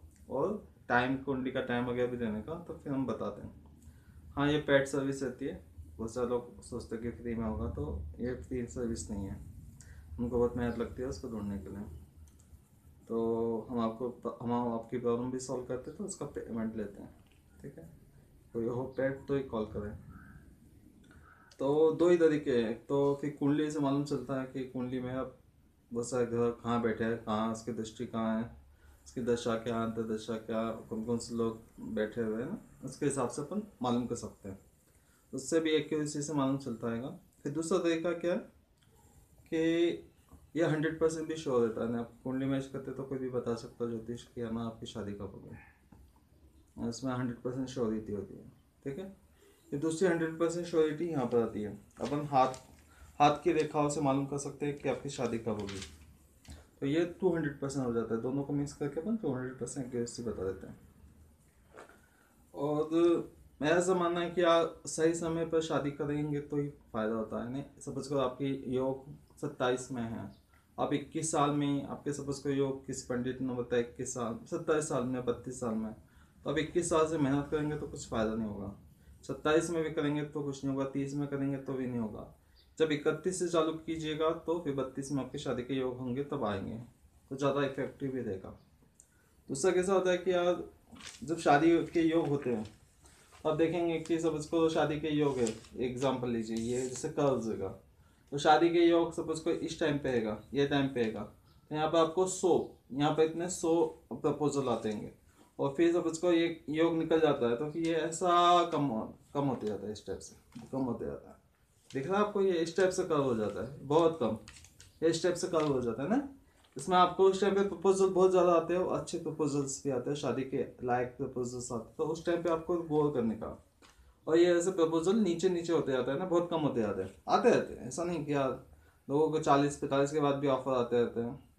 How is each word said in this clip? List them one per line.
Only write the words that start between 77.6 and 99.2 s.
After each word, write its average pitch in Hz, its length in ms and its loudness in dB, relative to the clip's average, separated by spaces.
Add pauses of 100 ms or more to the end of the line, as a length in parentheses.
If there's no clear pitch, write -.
तो 147 100 -6
कुछ - 220 -12
फ़ायदा 110 240 0
नहीं 110 140 -2
होगा, 101 280 -8 (480)
सत्ताईस 160 460 2
में 165 140 0
भी 156 80 -2
करेंगे 147 320 0
तो 147 200 -6
कुछ 139 200 -6
नहीं 135 120 -2
होगा, 135 120 0
तीस 139 280 -4
में 143 120 -2
करेंगे 139 320 -2
तो 135 140 -8
भी 127 140 -4
नहीं 123 120 -4
होगा। - 340 -8 (440)
जब 156 140 2
इकतीस 151 480 -2
से 180 100 0
चालू 160 260 2
कीजिएगा 160 540 -2 (100)
तो 170 200 -2
फिर 147 160 -4
बत्तीस 135 360 -6
में 135 120 -2
आपकी 127 140 -10
शादी 123 260 -4
के 139 100 -6
योग 127 240 -2
होंगे 127 280 -4
तब 135 200 -4
आएंगे, 98 320 -4 (540)
तो 135 40 -6
ज़्यादा 139 300 2
effective 135 460 -4
भी 131 100 -4
रहेगा। 98 360 -8 (920)
दूसरा 151 220 2
कैसा 185 220 2
होता 180 180 4
है 175 60 4
कि 185 140 0
यार 175 320 2 (600)
जब 160 160 -2
शादी 165 460 8
के 170 160 2
योग 160 260 4
होते 139 220 0
हैं 110 140 0 (800)
तो 156 60 2
आप 151 80 2
देखेंगे 165 420 2
कि 165 200 0
suppose 156 260 0
को 165 240 4
शादी 151 300 2
के 160 100 -2
योग 147 280 2
है, 117 100 4 (320)
example 127 500 0
लीजिए, 113 280 -2
ये 123 240 -2
जैसे 127 280 -4
कर्व्स 131 380 2
होगा, 95 200 -4 (640)
तो 143 60 -6
शादी 160 320 6
के 170 100 4
योग 170 340 6
suppose 160 260 -4